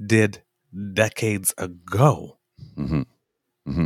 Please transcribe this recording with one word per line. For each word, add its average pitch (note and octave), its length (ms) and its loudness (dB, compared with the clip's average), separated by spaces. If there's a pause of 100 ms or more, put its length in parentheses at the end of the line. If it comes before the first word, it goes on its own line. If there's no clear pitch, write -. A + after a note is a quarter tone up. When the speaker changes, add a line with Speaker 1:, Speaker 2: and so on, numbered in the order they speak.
Speaker 1:
did G#2+ 360 2 (520)
decades G#2+ 640 0
ago, F#2 800 0 (380)
Speaker 2:
Mm-hmm. C#2+ 260 -2 (680)
Mm-hmm. D#2+ 180 0